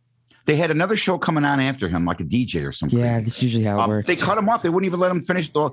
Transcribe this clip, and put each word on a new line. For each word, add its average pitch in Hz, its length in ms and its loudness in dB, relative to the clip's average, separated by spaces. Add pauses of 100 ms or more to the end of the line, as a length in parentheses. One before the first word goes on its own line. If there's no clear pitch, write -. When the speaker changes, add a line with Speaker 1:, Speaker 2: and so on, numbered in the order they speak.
(460)
Speaker 1:
they 151 120 4
had 165 120 0
another 175 280 2
show 185 200 0
coming 156 280 0
on 143 160 2
after 131 260 -2
him, 85 180 0
like 87 140 -2
a 82 60 -6
D 117 200 0
J 80 200 -4
or 69 80 -6
something. 78 260 -2
Speaker 2:
Yeah, 120 140 2
Speaker 1:
crazy. 117 120 0
Speaker 2:
that's 120 160 -4
usually 117 220 2
how 104 160 0
it 107 40 2
Speaker 1:
Um, 113 60 0
Speaker 2:
works. 107 180 0
Speaker 1:
they 175 100 0
cut 202 200 0
him 214 120 0
off. 233 140 0
They 175 60 0
wouldn't 185 180 2
even 180 120 -2
let 180 120 2
him 180 100 -2
finish. 180 300 -2
The, 151 220 0